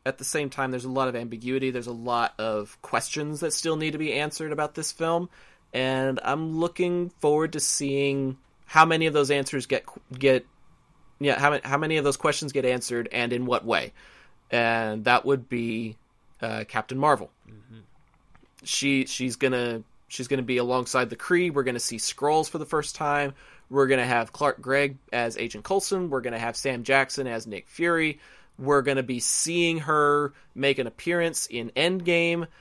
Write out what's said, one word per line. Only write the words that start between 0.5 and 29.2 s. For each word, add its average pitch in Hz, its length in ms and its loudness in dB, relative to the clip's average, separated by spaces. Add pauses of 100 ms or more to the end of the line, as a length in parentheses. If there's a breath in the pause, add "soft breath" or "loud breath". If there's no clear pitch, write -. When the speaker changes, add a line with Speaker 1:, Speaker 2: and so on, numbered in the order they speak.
Speaker 1:
there's 127 160 -6
a 131 40 -6
lot 131 180 0
of 120 80 -4
ambiguity. 120 540 -2
There's 120 180 -4
a 123 40 -6
lot 117 460 0
of 107 420 -4
questions 147 600 -4
that 156 120 -2
still 160 240 -2
need 156 140 -2
to 151 80 -4
be 151 160 -2
answered 151 360 -4
about 151 240 -4
this - 180 -6
film. 170 360 0 (460 soft breath)
And 131 500 0
I'm 160 320 -2
looking 175 540 0 (100)
forward 156 320 2
to 151 80 -4
seeing 139 760 0 (260)
how 160 200 8
many 160 220 2
of 151 80 0
those 143 160 4
answers 139 340 0
get, - 220 -2 (260)
get, 131 320 4 (760)
yeah, 143 180 2
how 143 140 4
ma-, 135 120 0
how 139 140 0
many 156 180 0
of 147 80 2
those 139 140 2
questions 147 340 0
get 131 140 0
answered 120 460 -2
and 120 200 0
in 123 140 -2
what 120 180 0
way. 95 300 0 (560 loud breath)
And 113 560 2
that 120 180 6
would 131 240 0
be, 117 480 -4 (460)
uh, 110 260 -6
Captain 120 300 -4
Marvel. 143 320 2 (180)
Speaker 2:
Mm-hmm. 110 300 -20 (840)
Speaker 1:
She, 139 420 0
she's 127 300 -6
gonna, 123 480 0 (240)
she's 123 200 -10
gonna 135 140 0
be 123 160 0
alongside 123 500 0
the 113 80 -10
Kree. 180 340 2
We're 139 120 0
gonna 120 180 -2
see - 160 -6
Skrulls 156 540 0
for 170 80 -6
the 151 80 -8
first 151 280 -4
time. 147 380 -2 (380 loud breath)
We're 135 160 6
gonna 131 200 4
have 120 280 0
Clark 143 260 0
Gregg 135 380 0 (160)
as 117 240 -2
Agent 107 260 -8
Coulson. 190 460 0
We're 131 100 0
gonna 117 180 -6
have 117 160 -4
Sam 127 280 -4
Jackson 135 440 2
as 113 200 -6
Nick 104 220 -10
Fury. 160 520 0 (380 loud breath)
We're 139 240 2
gonna 135 200 0
be 123 180 -4